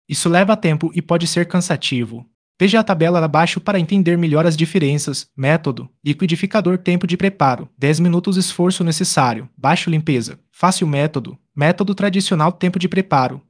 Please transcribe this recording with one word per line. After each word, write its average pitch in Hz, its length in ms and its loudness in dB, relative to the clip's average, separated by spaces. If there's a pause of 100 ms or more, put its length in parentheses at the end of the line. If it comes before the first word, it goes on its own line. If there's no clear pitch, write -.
Isso 143 200 -4
leva 190 280 4
tempo 160 380 0
e 175 60 -2
pode 170 260 0
ser 175 200 0
cansativo. 127 800 -4 (340)
Veja 196 180 4
a 220 60 2
tabela 170 400 2
abaixo 160 360 2
para 202 200 -2
entender 175 360 2
melhor 165 300 2
as 160 100 2
diferenças. 147 720 -2 (100)
Método: 135 540 -2 (140)
liquidificador, 180 760 0
tempo 180 280 -2
de 175 100 -2
preparo, 151 600 0
dez 143 220 0
minutos, 175 380 0
esforço 180 480 0
necessário, 143 720 0
baixo, 165 340 0
limpeza, 143 480 -2 (140)
fácil. 185 340 0
Método: 143 500 -4 (180)
método 180 420 0
tradicional, 190 560 0
tempo 180 260 -2
de 180 100 -2
preparo, 139 600 0